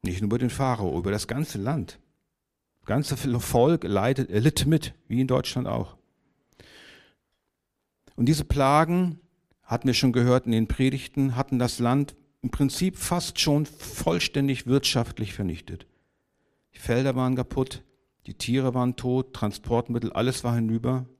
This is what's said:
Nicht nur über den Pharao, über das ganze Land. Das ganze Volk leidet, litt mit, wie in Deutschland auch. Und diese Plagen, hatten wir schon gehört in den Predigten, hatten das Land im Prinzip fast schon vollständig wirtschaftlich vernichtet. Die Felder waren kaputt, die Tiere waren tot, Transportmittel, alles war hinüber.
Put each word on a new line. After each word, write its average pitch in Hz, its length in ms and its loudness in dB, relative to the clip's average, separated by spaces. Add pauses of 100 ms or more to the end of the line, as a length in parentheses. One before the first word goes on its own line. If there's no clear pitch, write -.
Nicht 92 180 -4
nur 107 80 -2
über 113 120 0
den 123 100 0
Pharao, 107 480 0
über 95 140 -2
das 107 160 -4
ganze 156 320 -6
Land. 220 400 -4 (800)
Das - 80 -16
ganze 143 280 -2 (240)
Volk 139 460 4
leidet, 107 460 0
litt 127 340 2
mit, 156 300 0 (120)
wie 117 140 0
in 131 60 2
Deutschland 127 400 -2
auch. 113 280 -4 (2250)
Und 120 100 0
diese 147 180 4
Plagen, 160 800 2 (420)
hatten - 240 -2
wir 123 60 4
schon 127 180 4
gehört 123 360 4
in 117 40 0
den 113 160 2
Predigten, 135 720 0
hatten 131 220 -2
das 123 200 0
Land 131 360 0 (260)
im 120 80 -4
Prinzip 180 480 0
fast - 420 -4
schon 147 260 2
vollständig - 1000 -2
wirtschaftlich 120 680 0
vernichtet. 87 520 -8 (880)
Die - 60 -20
Felder 127 360 0
waren 127 200 0
kaputt, 127 480 -4 (420)
die - 80 -14
Tiere 127 400 0
waren 123 240 0
tot, 127 360 -2
Transportmittel, 117 800 -2
alles 120 320 -2
war 120 120 0
hinüber. 117 500 0 (140)